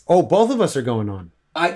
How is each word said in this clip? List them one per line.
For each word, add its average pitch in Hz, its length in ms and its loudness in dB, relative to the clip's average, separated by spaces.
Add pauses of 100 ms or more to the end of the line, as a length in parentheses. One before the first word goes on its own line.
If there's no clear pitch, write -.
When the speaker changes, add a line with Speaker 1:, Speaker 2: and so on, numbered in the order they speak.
Speaker 1:
Oh, 175 140 4
both 214 280 2
of 240 120 0
us 156 160 -2
are 127 40 -4
going 110 280 -2
on. 92 220 -14 (240)
Speaker 2:
Uh, 170 200 0